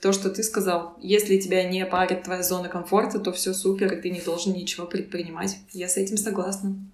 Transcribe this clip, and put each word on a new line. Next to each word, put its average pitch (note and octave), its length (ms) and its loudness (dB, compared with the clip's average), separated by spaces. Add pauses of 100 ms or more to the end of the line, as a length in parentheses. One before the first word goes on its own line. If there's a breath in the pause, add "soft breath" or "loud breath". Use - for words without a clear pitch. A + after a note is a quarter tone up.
то, G3 120 4
что F#3+ 180 0
ты G#3 140 -2
сказал. F#3 560 0
Если G3+ 380 6
тебя F#3 300 2
не F#3 160 0
парит F#3 380 2
твоя F3+ 220 -2
зона F3+ 240 -2
комфорта, F#3+ 500 0
то F#3+ 140 -2
всё F#3 220 -2
супер, F#3+ 380 2
и - 80 -4
ты F3+ 100 -4
не F3 100 -4
должен E3+ 320 0
ничего F3 340 -6
предпринимать. F3+ 720 -6 (140)
Я F3+ 160 -6
с - 80 0
этим G3 200 0
согласна. G3 600 -2 (180)